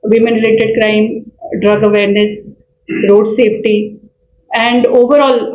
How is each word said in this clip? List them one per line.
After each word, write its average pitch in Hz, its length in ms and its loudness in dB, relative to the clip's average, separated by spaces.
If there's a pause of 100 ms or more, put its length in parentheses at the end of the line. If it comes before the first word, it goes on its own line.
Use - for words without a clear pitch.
(140)
women 233 260 2
related 220 380 0
crime, 214 300 0 (560)
drug 208 260 2
awareness, 208 420 0 (760)
road 208 180 4 (120)
safety, 214 380 0 (880)
and 240 140 0 (180)
overall 247 400 2 (160)